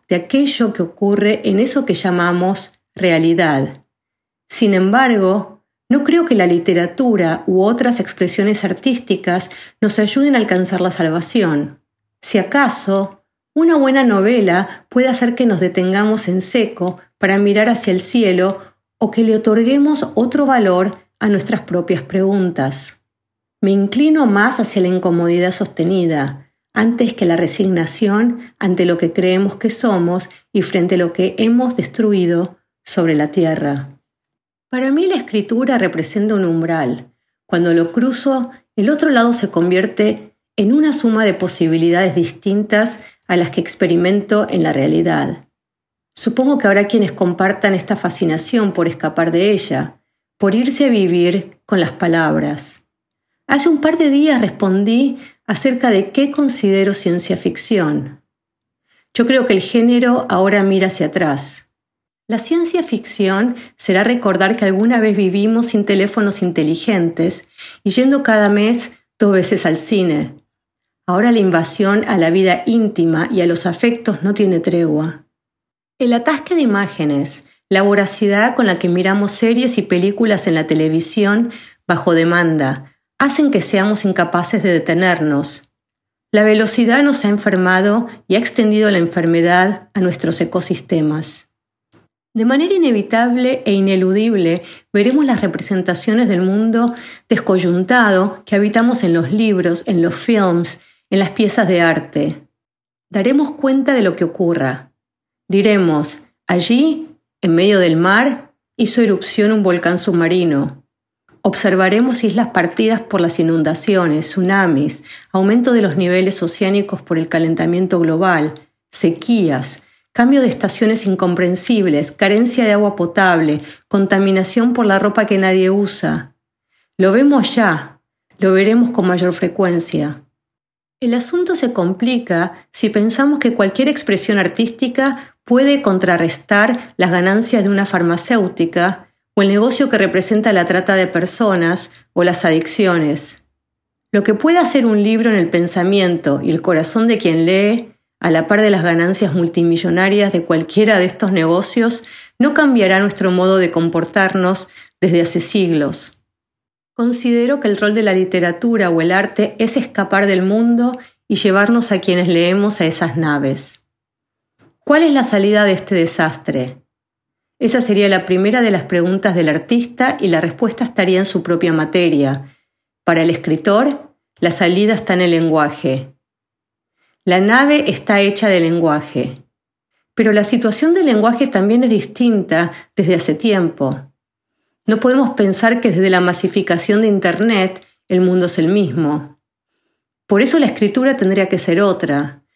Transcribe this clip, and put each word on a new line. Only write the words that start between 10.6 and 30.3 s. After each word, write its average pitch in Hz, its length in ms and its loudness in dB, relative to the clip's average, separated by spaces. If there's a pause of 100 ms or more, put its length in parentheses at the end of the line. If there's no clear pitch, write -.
la 180 80 0
salvación. 165 880 -2 (400)
Si - 200 -2
acaso, 196 840 -2 (300)
una 330 220 2
buena 269 280 2
novela 202 840 0
puede 254 180 2
hacer 240 280 0
que 254 100 0
nos 196 140 2
detengamos 190 680 0
en 185 140 0
seco 185 560 -2 (220)
para 196 180 0
mirar 202 320 2
hacia 226 220 -2
el 180 80 0
cielo 190 600 0 (380)
o - 140 -2
que 233 120 0
le 220 120 2
otorguemos 262 800 2
otro 247 320 0
valor 196 500 2 (220)
a 214 100 0
nuestras 202 320 -2
propias 175 400 -2
preguntas. 180 1000 -2 (600)
Me 196 100 2
inclino 254 560 2
más 208 320 2
hacia 214 220 -2
la 180 80 2
incomodidad 175 640 0
sostenida, 160 1000 -4 (200)
antes 233 440 0
que 196 100 -2
la 170 100 2
resignación 196 1200 0
ante 180 260 0
lo 175 140 0
que 170 120 0
creemos 185 440 0
que 226 160 -4
somos 180 580 -2 (220)